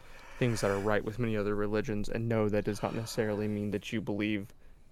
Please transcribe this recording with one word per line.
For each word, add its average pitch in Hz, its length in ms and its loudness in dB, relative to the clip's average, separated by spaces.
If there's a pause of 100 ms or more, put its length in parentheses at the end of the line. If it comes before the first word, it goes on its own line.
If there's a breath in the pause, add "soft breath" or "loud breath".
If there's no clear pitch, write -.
(380 loud breath)
things 120 240 2
that 101 80 4
are 98 100 4
right 104 240 4
with 107 140 -4
many 113 180 0
other 104 200 0
religions, 104 540 0
and 113 200 0
no, 110 200 4
that 104 140 4
does 104 200 -2
not 90 100 0
necessarily 107 540 -2
mean 104 240 -2
that 98 200 -4
you 113 100 0
believe 104 460 0 (440 soft breath)